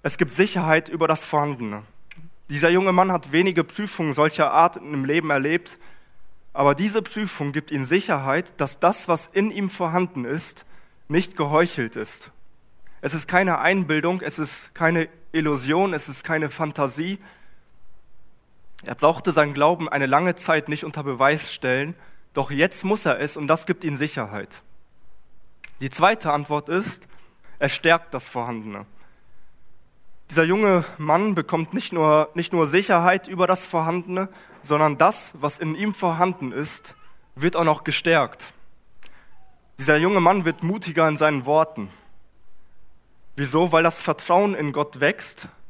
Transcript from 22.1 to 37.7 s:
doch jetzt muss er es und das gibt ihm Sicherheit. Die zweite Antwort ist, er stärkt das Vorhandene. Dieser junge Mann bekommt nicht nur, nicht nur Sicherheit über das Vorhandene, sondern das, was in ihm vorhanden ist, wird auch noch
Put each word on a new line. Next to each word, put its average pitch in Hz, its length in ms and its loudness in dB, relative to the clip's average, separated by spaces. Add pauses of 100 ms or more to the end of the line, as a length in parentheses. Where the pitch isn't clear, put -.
doch 143 180 -2
jetzt 156 340 0
muss 202 220 2
er 131 120 2
es 147 180 -4
und 147 100 -6
das 160 180 2
gibt - 180 -2
ihm 151 120 -2
Sicherheit. 113 680 -6 (1200)
Die 135 80 -6
zweite 175 420 2
Antwort 147 380 -2
ist, 190 380 -4 (500)
er 143 120 0
stärkt - 440 0
das 131 160 -8
Vorhandene. 110 560 -8 (1500)
Dieser 165 120 4
junge 185 400 4 (140)
Mann 175 380 2
bekommt 165 400 -2
nicht - 180 -6
nur, 156 400 4
nicht 170 180 -4
nur 165 140 4
Sicherheit 180 640 4
über 180 180 0
das 180 220 2
Vorhandene, 180 600 -2 (360)
sondern 151 340 4
das, 175 420 4
was 147 200 -2
in 156 160 -2
ihm 202 180 -2
vorhanden 175 580 0
ist, - 440 -8 (400)
wird 131 200 0
auch 170 80 2
noch 156 200 2